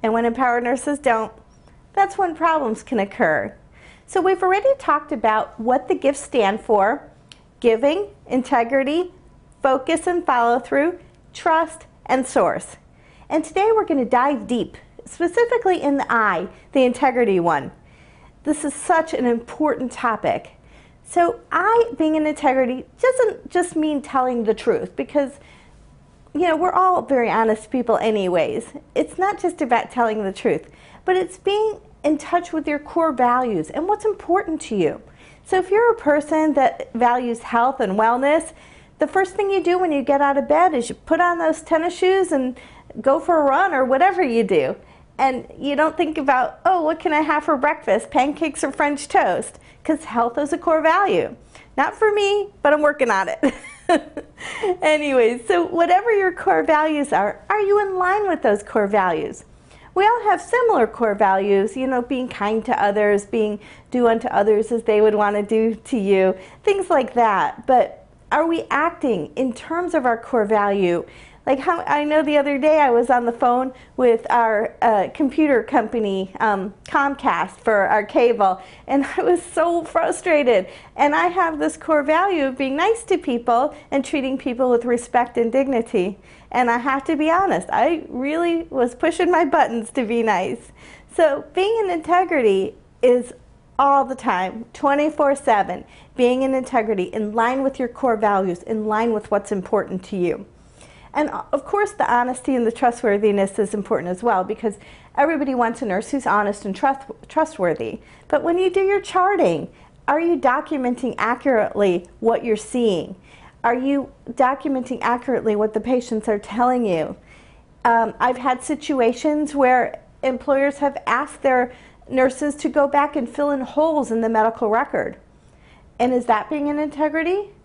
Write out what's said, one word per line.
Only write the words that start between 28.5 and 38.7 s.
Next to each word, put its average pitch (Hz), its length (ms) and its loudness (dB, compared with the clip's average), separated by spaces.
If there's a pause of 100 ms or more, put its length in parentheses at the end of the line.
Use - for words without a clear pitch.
It's - 240 -2
not 392 240 -2
just 339 220 -2
about 233 260 0
telling 220 340 -2
the 190 80 -4
truth, 196 380 -2 (360)
but 370 100 2
it's 359 240 -4
being 427 400 -2 (240)
in 294 160 0
touch 349 340 -4
with 311 140 -4
your 294 100 -2
core 320 360 -2
values 240 580 0
and 320 160 -6
what's 415 180 -2
important 381 560 -2
to - 140 -8
you. 160 260 0 (420)
So - 140 0
if 359 140 0
you're 453 220 4
a - 20 2
person 302 600 0
that - 380 0
values 240 460 0
health 247 400 0
and 196 140 0
wellness, 262 580 2 (480)